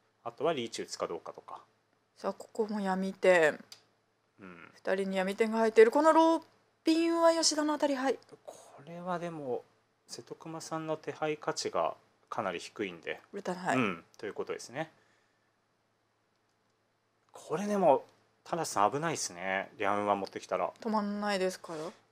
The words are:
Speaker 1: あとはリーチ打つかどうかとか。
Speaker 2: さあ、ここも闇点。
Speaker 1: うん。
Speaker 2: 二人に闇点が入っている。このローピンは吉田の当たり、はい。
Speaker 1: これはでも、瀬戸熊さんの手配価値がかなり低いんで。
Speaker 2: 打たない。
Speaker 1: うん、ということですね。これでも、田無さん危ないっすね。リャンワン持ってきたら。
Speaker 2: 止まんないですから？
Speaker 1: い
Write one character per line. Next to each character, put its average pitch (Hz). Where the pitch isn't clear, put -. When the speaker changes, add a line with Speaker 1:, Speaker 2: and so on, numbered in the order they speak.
Speaker 1:
あ 117
と -
は 165
リ 123
ー -
チ -
打 87
つ -
か -
ど 85
う 80
か -
と -
か。 -
Speaker 2:
さ -
あ、 196
こ -
こ 220
も 214
闇 190
点。 175
Speaker 1:
う 104
ん。 87
Speaker 2:
二 -
人 190
に 190
闇 190
点 220
が 226
入 226
っ -
て 220
い 220
る。 226
こ 285
の 320
ロ 330
ー 311
ピ 330
ン 339
は 330
吉 320
田 302
の 302
当 294
た 302
り、 277
は 262
い。 -
Speaker 1:
こ -
れ 170
は 175
で 170
も、 143
瀬 -
戸 -
熊 160
さ 160
ん 160
の 156
手 156
配 151
価 151
値 -
が 82
か -
な 95
り 85
低 -
い 90
ん 82
で。 76
Speaker 2:
打 202
た 180
な 180
い。 -
Speaker 1:
う 131
ん、 92
と -
い -
う 92
こ 95
と -
で -
す -
ね。 147
こ -
れ 202
で 208
も、 156
田 -
無 165
さ 104
ん 104
危 139
な 165
い 143
っ -
す -
ね。 95
リ 107
ャ 98
ン 104
ワ 101
ン 101
持 95
っ -
て -
き -
た 95
ら。 87
Speaker 2:
止 -
ま 214
ん 208
な 208
い 190
で 185
す 185
か -
ら？ 156
Speaker 1:
い 160